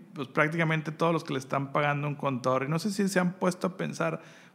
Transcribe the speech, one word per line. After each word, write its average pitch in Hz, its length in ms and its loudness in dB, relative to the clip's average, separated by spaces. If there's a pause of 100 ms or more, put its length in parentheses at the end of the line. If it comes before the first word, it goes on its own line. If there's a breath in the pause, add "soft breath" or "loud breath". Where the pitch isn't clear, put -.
(140)
pues, 135 140 -8
prácticamente 160 640 2
a 156 60 -10
todos 165 140 4
los 160 120 0
que 147 100 -6
le 135 60 -2
están 139 320 -2
pagando 147 360 2
un 147 80 -4
contador. 131 500 0
Y - 20 -4
no 156 100 2
sé 202 140 -2
si 196 180 0
se 185 100 2
han 180 140 4
puesto 180 320 0
a 175 100 -4
pensar 160 460 -4 (340 loud breath)